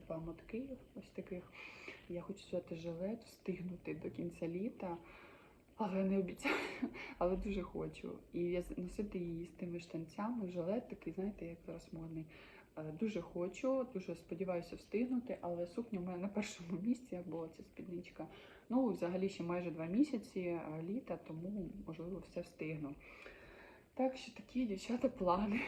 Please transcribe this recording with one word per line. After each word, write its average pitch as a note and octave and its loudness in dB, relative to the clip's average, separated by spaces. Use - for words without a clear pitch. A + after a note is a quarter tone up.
два E3 0
мотки E3+ -4
ось - -10
таких. - -6
Я F3 -2
хочу G3 -6
зв'язати F3 -2
жилет, E3+ -2
встигнути F3 -2
до D#3 -4
кінця E3+ -2
літа, F3+ 0
але F#3+ 4
не G3 6
обіцяю, F#3 4
<laughs> - -4
але F3+ 6
дуже G3 2
хочу. D#3+ -4
І E3+ 2
я F3 4
з-, - -4
носити F#3+ -2
її E3+ -2
з - -14
тими E3+ -4
штанцями, G3+ -2
жилет F3+ 2
такий, - -6
знаєте, F#3+ -2
як E3+ -8
зараз - -8
модний. E3 -4
Е, D#3 -4
дуже G#3 4
хочу, B3 2
дуже F#3 -2
сподіваюся F3 0
встигнути, B3 2
але F3 2
сукня G#3 -2
в - 0
мене F3+ 0
на F#3 0
першому F3+ 0
місці, A#3+ 2
або E3 -2
ця - -12
спідничка. F3 -8
Ну, B3+ 8
взагалі F#3 4
ще F#3 -2
майже F3 2
два D#3+ -2
місяці, G#3 4
е, D#3+ 0
літа, F#3+ -2
тому, E3+ -4
можливо, E3+ -4
все - -6
встигну. D#3 -4
Так C4 4
що - -8
такі, - 0
дівчата, A3+ 2
плани G3+ 6